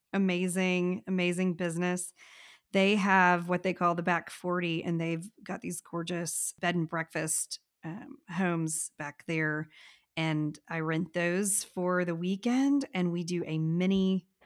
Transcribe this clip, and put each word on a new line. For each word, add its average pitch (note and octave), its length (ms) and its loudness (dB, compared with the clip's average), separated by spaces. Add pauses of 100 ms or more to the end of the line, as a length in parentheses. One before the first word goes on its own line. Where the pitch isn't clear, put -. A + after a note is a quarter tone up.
(140)
amazing, F3+ 920 2
amazing F3+ 500 0
business, F3 580 -2 (580)
they G3 240 4
have F3+ 540 6
what F3+ 140 0
they F#3 100 0
call F3 200 2
the E3+ 80 -4
Back E3+ 280 0
Forty, F3 560 -2
and E3 160 0
they've E3 280 -4 (140)
got - 160 -8
these F3 220 -8
gorgeous E3+ 800 -6
bed F3 140 2
and D#3+ 120 2
breakfast, D#3+ 720 -4 (240)
um, E3+ 340 -12 (120)
homes E3+ 680 -2
back D3 300 -12
there. D#3 400 -2 (480)
And D3+ 420 0 (120)
I E3 100 -4
rent D#3+ 340 -2
those F3+ 520 0
for F3+ 400 0
the E3+ 100 -2
weekend, B3 760 2
and F3+ 180 0
we F3 140 -2
do F3 200 -2
a D#3+ 120 -2
mini F#3 680 2 (180)